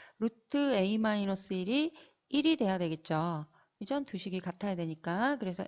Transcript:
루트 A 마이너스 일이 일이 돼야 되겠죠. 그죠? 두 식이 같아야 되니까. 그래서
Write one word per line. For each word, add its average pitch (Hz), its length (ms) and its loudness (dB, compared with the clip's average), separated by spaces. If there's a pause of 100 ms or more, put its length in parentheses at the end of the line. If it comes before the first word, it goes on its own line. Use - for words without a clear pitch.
(180)
루트 269 560 0
A 202 240 4
마이너스 202 560 0
일이 240 380 0 (360)
일이 302 280 4
돼야 190 220 2
되겠죠. 160 680 0 (320)
그죠? 277 240 -2
두 220 160 -8
식이 185 220 -4
같아야 185 340 -4
되니까. 170 640 -2
그래서 185 300 -4